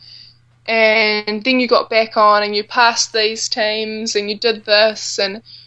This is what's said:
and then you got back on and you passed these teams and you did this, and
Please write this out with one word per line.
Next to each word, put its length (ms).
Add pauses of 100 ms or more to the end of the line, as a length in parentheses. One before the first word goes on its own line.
(680)
and 760
then 160
you 60
got 240
back 260
on 280
and 100
you 100
passed 480
these 360
teams 680
and 160
you 60
did 280
this, 540
and 240 (240)